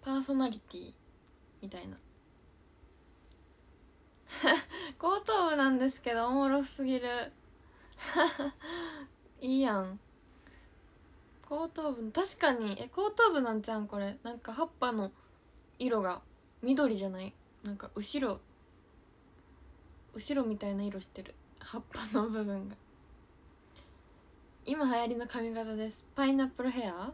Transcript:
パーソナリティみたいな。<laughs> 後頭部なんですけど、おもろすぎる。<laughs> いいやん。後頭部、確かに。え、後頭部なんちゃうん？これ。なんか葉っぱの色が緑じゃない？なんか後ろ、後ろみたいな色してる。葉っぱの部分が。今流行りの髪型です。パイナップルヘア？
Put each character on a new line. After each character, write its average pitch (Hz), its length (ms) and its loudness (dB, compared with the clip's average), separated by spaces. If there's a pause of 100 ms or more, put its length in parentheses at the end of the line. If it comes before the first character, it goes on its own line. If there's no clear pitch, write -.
パ 269 100 -4
ー 269 100 2
ソ 269 120 0
ナ 262 140 2
リ 214 100 -6
テ - 200 -16
ィ - 160 -14 (640)
み 202 80 -12
た 185 100 -12
い - 100 -14
な。 - 100 -14 (2250)
<laughs> - 720 0
後 381 220 2
頭 392 300 4
部 302 60 4
な 269 120 6
ん 262 100 4
で 262 120 4
す - 100 -10
け 240 140 -2
ど、 233 120 2
お 247 40 2
も 269 180 4
ろ 277 160 4
す 269 220 -6
ぎ 254 120 2
る。 240 340 -4 (1040)
<laughs> 311 1040 -8
い 262 160 2
い - 20 4
や 233 180 4
ん。 190 220 -6 (1500)
後 311 200 -4
頭 311 240 -4
部、 226 180 -6
確 381 280 0
か 294 140 6
に。 214 280 -2
え、 240 80 -10
後 415 220 0
頭 453 200 8
部 302 120 4
な 233 100 2
ん 220 100 0
ち 226 80 -6
ゃ 220 60 -2
う 214 60 -2
ん？ 202 60 -6
こ 202 100 -6
れ。 202 240 -4
な 233 100 -10
ん 240 60 -12
か 226 160 -10
葉 302 100 0
っ 330 60 -6 (100)
ぱ 247 120 2
の 202 200 -2 (680)
色 240 240 2
が 185 200 -2 (400)
緑 254 340 4
じ 190 80 -4
ゃ 190 60 -2
な 185 120 -8
い？ 196 120 -10 (280)
な 202 100 -6
ん 202 40 -6
か - 200 -14
後 214 320 -2
ろ、 - 120 -4 (1700)
後 269 280 0
ろ 233 40 2
み 214 100 0
た 208 120 -4
い 196 60 -2
な 202 100 -2
色 196 160 -4
し - 60 -14
て - 160 -14
る。 - 120 -16 (240)
葉 - 200 -12
っ - 40 -10 (100)
ぱ 233 200 -8
の 220 160 2
部 220 160 -2
分 196 240 -4
が。 208 80 -14 (1900)
今 294 200 0
流 254 60 4
行 233 180 2
り 240 80 -2
の 240 100 -6
髪 233 260 -4
型 220 220 -6
で 214 160 -4
す。 - 240 -18
パ 277 120 2
イ 269 80 6
ナ 269 120 6
ッ 262 40 -4
プ - 120 -8
ル 254 80 2
ヘ 247 180 -4
ア？ 185 260 -6